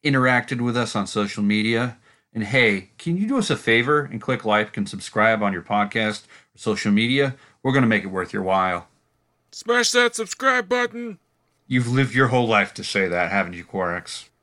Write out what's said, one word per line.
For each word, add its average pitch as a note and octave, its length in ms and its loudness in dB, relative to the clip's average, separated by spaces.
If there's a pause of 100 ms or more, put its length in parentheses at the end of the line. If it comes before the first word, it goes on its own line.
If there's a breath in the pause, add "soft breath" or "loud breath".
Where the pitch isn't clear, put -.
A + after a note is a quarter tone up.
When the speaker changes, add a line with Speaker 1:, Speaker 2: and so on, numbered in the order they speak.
Speaker 1:
interacted B2+ 560 2
with A#2+ 160 0
us A#2 180 -2
on G2+ 100 0
social G#2 380 -4
media, A2+ 540 0 (360 soft breath)
and A2 120 -4
hey, G#2 520 2
can E3+ 200 -2
you G3+ 100 0
do C4 120 0
us - 120 0
a C3 60 2
favor B2+ 480 2
and - 160 -10
click B2 240 -4
like G#2+ 320 0
and G#2 120 -4
subscribe G#2+ 540 0
on G2+ 100 0
your F2 100 -6
podcast G#2 640 -2 (280 soft breath)
or - 40 -20
social G#2+ 340 0
media? C3 420 2 (260 soft breath)
We're C3+ 120 0
gonna B2+ 160 4
make G#2 160 2
it G2+ 40 -8
worth F#2 240 -6
your G2+ 120 -4
while. F#2 420 0 (640)
Speaker 2:
Smash A#3 420 0
that A#3+ 220 2
subscribe A#3+ 540 -2
button! A#3+ 500 -4 (480)
Speaker 1:
You've B2 220 0
lived B2 260 0
your B2+ 140 4
whole B2 180 2
life G#2 280 2
to F2+ 100 -14
say F#2+ 240 -2
that, F2 240 -2
haven't F2+ 220 -2
you, F2 100 -14
Quarex? F2+ 640 -6 (140)